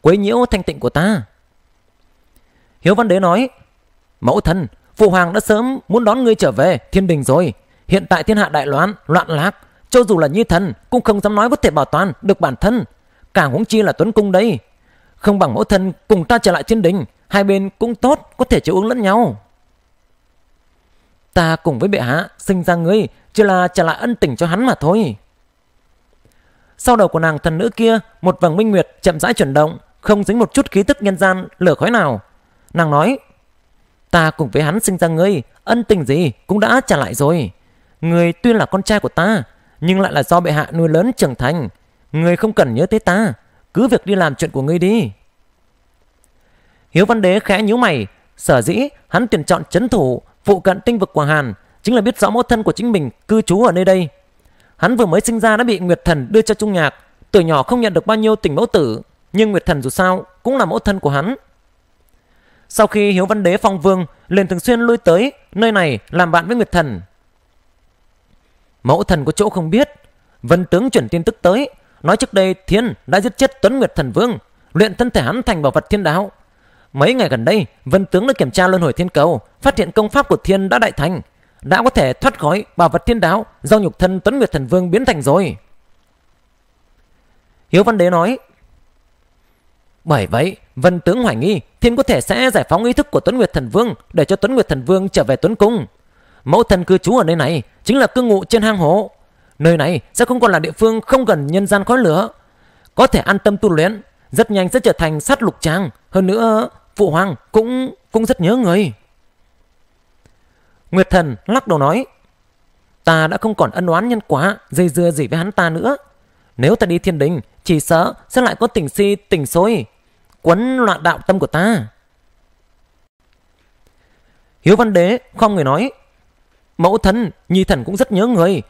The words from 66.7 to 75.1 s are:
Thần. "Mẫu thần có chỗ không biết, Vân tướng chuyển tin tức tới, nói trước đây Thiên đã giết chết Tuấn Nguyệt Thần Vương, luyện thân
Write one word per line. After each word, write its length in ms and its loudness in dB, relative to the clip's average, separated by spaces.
Thần. 300 -2
"Mẫu 200 0
thần 220 -2
có 60 -2
chỗ 180 -2
không 200 -6
biết, 200 2
Vân 220 2
tướng 240 0
chuyển 200 -2
tin 140 -4
tức 180 -4
tới, 280 2
nói 140 2
trước 160 -4
đây 200 2
Thiên 400 -2
đã 140 2
giết 160 -4
chết 240 0
Tuấn 180 2
Nguyệt 160 -2
Thần 160 -4
Vương, 260 -2
luyện 220 2
thân 160 -2